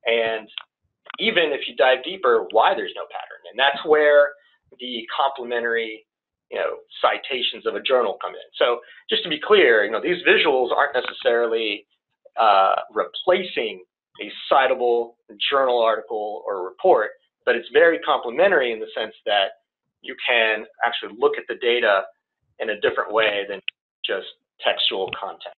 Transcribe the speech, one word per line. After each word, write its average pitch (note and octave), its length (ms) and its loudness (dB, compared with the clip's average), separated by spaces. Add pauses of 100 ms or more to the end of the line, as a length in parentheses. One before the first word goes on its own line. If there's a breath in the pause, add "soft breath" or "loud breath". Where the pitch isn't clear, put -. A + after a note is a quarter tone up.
and A2+ 420 -2 (720)
even F3 320 0
if - 160 -6
you B2 80 -14
dive C3 280 2
deeper, B2+ 480 0
why C3 240 4
there's F#2+ 200 -8
no F#2+ 140 -12
pattern. - 400 -16
And G2 80 -14
that's C#3 280 0
where D3 480 6 (460 soft breath)
the B2 220 -10 (140)
complementary, A#2 920 -4 (460)
you A2 80 -8
know, - 180 -4 (240)
citations A2+ 640 -4
of A2 100 -4
a G#2 60 -8
journal A#2 400 0
come F#2+ 120 -10
in. - 220 -18
So B2 240 0 (300 loud breath)
just - 140 -2
to F3 60 -8
be D3+ 140 -4
clear, B2+ 400 6
you G#2+ 80 -2
know, G#2+ 100 -2
these E3+ 220 -2
visuals C#3+ 480 2
aren't C#3 220 0
necessarily, A#2 960 -2 (520)
uh, G2 360 6 (180)
replacing A2 920 -2 (380)
a G2+ 100 -12 (200)
citable A#2+ 640 2 (360)
journal C3 320 2
article G#2+ 640 -2
or G2 180 -6
report, G#2+ 480 2 (340)
but A#2+ 100 2
it's A#2 180 -6
very D#3+ 260 6
complementary C#3+ 720 0
in A2 80 -6
the A2 160 -8
sense A2 180 -6 (120)
that G2+ 360 0 (400)
you B2 140 -14 (100)
can A2+ 400 2 (200)
actually G#2 320 -6
look C#3 200 2
at A2+ 100 -10
the A2+ 80 -8
data A#2 480 2 (560)
in A2 120 -6
a G#2 100 -6
different A#2+ 300 -2
way G#2 380 0
than G2 100 -8 (460)
just G2 220 -6 (340)
textual G2 480 -2 (100)
content. F2+ 380 -14